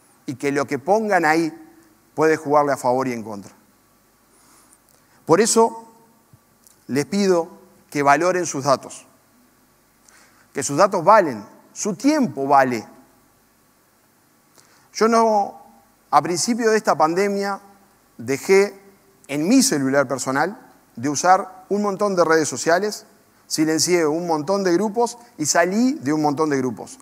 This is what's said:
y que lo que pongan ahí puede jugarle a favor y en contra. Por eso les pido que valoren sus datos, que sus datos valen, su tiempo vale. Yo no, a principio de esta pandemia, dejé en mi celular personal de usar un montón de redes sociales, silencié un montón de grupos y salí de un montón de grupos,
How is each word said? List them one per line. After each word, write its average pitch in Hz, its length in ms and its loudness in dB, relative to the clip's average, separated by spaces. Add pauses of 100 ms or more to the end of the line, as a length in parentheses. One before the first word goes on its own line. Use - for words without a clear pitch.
(260)
y 143 100 -10
que 143 160 -4
lo 139 140 -2
que 143 120 -4
pongan 196 460 0
ahí 156 280 2 (600)
puede 156 220 2
jugarle 147 360 0
a 127 40 -4
favor 131 320 -2
y 123 40 -4
en 113 100 -10
contra. 101 300 -14 (1700)
Por 165 160 4
eso 226 480 0 (1000)
les 139 200 -4
pido 185 420 0 (420)
que 147 120 -4
valoren 170 420 2
sus 139 200 -8
datos, - 420 -2 (1500)
que 143 100 -8
sus 139 140 -6
datos 165 260 2
valen, 156 420 4 (280)
su 196 220 -6
tiempo 220 520 0
vale. 131 400 2 (2000)
Yo 220 160 0
no, 226 540 -2 (480)
a 147 120 4
principio 220 480 -2
de 220 60 4
esta 208 180 0
pandemia, 196 680 -2 (580)
dejé 185 640 0 (480)
en 151 200 -4
mi 254 140 6
celular 139 440 0
personal 139 520 -4 (380)
de 120 120 -6
usar 180 600 0
un 208 140 -2
montón 202 320 -2
de 175 100 4
redes 160 240 2
sociales, 180 580 -2 (400)
silencié 160 600 0
un 170 200 -4
montón 170 380 -2
de 180 80 0
grupos 214 460 -2 (200)
y 151 80 -6
salí 202 480 0
de 143 180 -4
un 156 100 0
montón 147 280 0
de 139 80 0
grupos, 117 440 -6